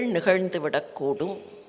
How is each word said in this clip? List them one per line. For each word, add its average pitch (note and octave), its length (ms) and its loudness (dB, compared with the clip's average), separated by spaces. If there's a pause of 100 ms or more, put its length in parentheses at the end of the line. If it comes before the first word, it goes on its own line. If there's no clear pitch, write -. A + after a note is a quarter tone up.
(140)
நிகழ்ந்துவிடக்கூடும். D#3+ 1200 0 (340)